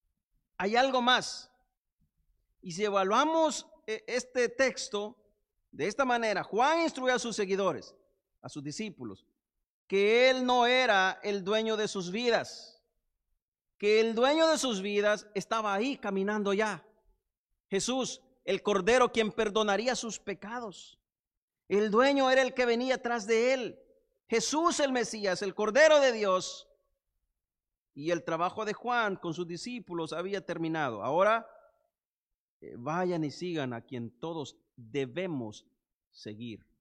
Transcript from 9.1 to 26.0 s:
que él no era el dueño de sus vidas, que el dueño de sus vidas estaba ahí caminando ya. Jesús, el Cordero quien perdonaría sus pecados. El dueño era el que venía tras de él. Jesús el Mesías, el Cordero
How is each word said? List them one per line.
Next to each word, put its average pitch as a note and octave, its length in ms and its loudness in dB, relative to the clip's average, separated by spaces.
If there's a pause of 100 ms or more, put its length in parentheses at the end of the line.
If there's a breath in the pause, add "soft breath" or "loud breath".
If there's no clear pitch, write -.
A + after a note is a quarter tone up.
que G#3+ 440 4
él C4 140 0
no B3 220 4
era A3+ 560 4
el G3+ 220 -4
dueño A3 320 0
de G#3 100 -2
sus F3+ 240 -6
vidas, A3 720 -2 (960)
que G#3+ 220 4
el A3+ 140 2
dueño D4 340 4
de D#4 100 2
sus A3+ 240 -2
vidas G#3 520 0
estaba G#3+ 380 -2
ahí A#3 240 -2
caminando G3+ 560 -2
ya. G3 320 -2 (840)
Jesús, A#3 540 -4 (220)
el F#3+ 180 -2
Cordero A3 500 2
quien A3 200 0
perdonaría G#3+ 600 0
sus A3 240 -8
pecados. G#3 800 -14 (680)
El G#3 220 2
dueño C4 400 4
era C4 120 6
el B3+ 120 -2
que B3 100 0
venía B3 380 0
tras A#3 240 -4
de A3+ 260 4
él. B3 260 -4 (500)
Jesús D4 520 0
el C4+ 120 2
Mesías, G#3 500 -2
el F#3+ 120 -6
Cordero C#4+ 460 6